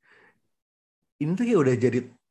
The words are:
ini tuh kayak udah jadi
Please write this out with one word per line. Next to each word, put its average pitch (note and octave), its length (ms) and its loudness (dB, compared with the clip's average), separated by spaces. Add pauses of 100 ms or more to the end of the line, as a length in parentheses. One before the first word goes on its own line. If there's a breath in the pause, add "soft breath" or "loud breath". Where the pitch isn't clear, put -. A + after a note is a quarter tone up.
(1160 soft breath)
ini D3+ 160 -4
tuh A#3 160 -2
kayak A3+ 80 2
udah C3 160 2
jadi A#2+ 260 0 (320)